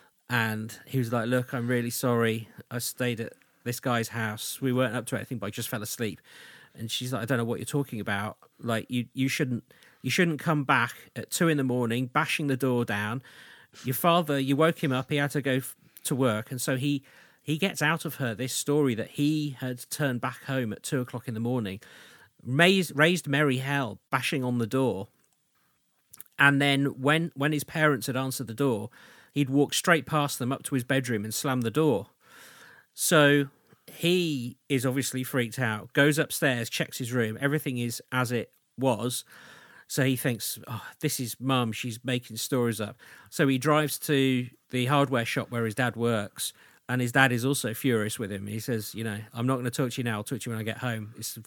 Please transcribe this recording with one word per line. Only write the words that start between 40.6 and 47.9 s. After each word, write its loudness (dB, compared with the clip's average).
"Oh, -8
this -2
is -6
Mum. 2
She's -8
making -4
stories 0
up." -8
So 2
he 4
drives 2
to 2
the 0
hardware 4
shop -4
where -2
his -2
dad 0
works, -2
and 0
his -2
dad 8
is 0
also 0
furious 0